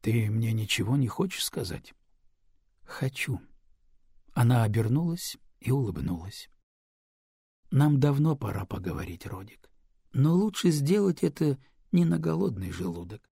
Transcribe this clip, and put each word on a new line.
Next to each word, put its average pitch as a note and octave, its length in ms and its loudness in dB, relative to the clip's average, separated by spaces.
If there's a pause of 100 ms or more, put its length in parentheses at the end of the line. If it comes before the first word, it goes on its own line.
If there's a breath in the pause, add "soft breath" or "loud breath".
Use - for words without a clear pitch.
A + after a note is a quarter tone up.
Ты A2+ 280 2
мне A2+ 220 2
ничего A2 440 0
не C3 120 2
хочешь - 360 -4
сказать?» - 500 -8 (880)
«Хочу». - 560 -4 (920)
Она A#2+ 300 4
обернулась B2 720 0 (240)
и A#2 100 -4
улыбнулась. F2+ 800 -4 (1200)
«Нам C#3+ 300 4
давно D3 360 2
пора G2 280 -6
поговорить, F2 640 -8
Родик. - 440 -16 (420)
Но D3 220 4
лучше F#3+ 360 2
сделать E3+ 520 2
это D3 360 0 (340 soft breath)
не F3 120 6
на E3 140 2
голодный D#3+ 520 -2
желудок. F2 640 -10